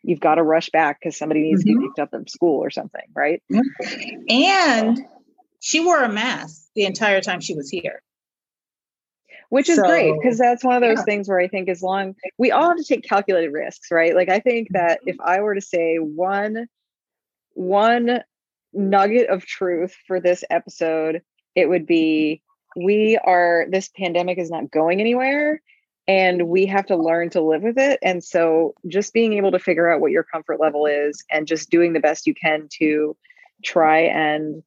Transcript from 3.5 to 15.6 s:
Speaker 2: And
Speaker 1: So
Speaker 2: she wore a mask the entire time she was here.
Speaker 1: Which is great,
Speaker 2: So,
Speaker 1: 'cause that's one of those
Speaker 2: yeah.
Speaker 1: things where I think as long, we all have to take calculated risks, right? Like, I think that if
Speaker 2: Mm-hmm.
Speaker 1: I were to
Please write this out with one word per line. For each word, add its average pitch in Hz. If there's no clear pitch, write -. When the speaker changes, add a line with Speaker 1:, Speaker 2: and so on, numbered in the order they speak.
Speaker 2:
And 262
Speaker 1:
So 269
Speaker 2:
she 311
wore 330
a 233
mask 208
the 208
entire 196
time 180
she 160
was 143
here. -
Speaker 1:
Which 277
is 320
great, 170
Speaker 2:
So, 156
Speaker 1:
'cause 240
that's 240
one 247
of 240
those 226
Speaker 2:
yeah. -
Speaker 1:
things 202
where 190
I 180
think 190
as 180
long, 190
we 247
all 320
have 349
to 302
take -
calculated 185
risks, -
right? 165
Like, 180
I 196
think 233
that 170
if 175
Speaker 2:
Mm-hmm. -
Speaker 1:
I 185
were 208
to 196